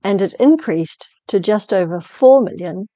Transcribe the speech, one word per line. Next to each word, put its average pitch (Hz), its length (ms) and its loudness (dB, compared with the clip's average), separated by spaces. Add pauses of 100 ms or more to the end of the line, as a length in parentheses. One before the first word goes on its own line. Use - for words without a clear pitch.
and 196 180 0
it 190 120 -2
increased 233 760 0 (180)
to 202 120 -2
just 208 340 -2
over 175 260 -2
four 262 400 4
million 180 560 -6